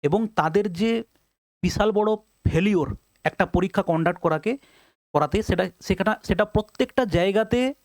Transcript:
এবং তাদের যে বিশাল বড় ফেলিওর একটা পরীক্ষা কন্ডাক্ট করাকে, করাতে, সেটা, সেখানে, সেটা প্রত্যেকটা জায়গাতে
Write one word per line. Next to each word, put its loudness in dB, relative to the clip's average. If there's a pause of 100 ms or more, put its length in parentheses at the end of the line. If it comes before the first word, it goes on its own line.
এবং 0
তাদের 0
যে -2 (580)
বিশাল 0
বড় 2 (380)
ফেলিওর 0 (280)
একটা 0
পরীক্ষা -2
কন্ডাক্ট 0
করাকে, -2 (540)
করাতে, 0
সেটা, -2 (100)
সেখানে, -2 (100)
সেটা 0
প্রত্যেকটা -2
জায়গাতে 0 (100)